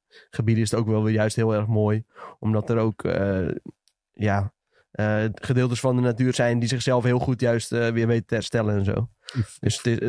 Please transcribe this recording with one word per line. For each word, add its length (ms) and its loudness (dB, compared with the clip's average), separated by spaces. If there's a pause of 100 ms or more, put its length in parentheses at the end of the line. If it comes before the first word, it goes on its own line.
(300)
gebieden 340 2
is 60 -2
het 100 0
ook 60 -2
wel 160 2
weer 120 2
juist 220 0
heel 180 2
erg 120 0
mooi. 380 0 (340)
Omdat 320 -2
er 80 2
ook, 260 -2
eh, 440 0 (640)
ja, 400 -2 (380)
eh, 340 -2 (100)
gedeeltes 460 0
van 160 0
de 60 2
natuur 320 0
zijn 240 2
die 100 0
zichzelf 360 0
heel 140 4
goed 220 -2
juist, 320 0
eh, 160 0
weer 180 0
weten 200 2
te 80 -4
herstellen 440 0
en 60 0
zo. 240 0 (520)
Dus 160 0
het 100 -4
is, 120 2 (100)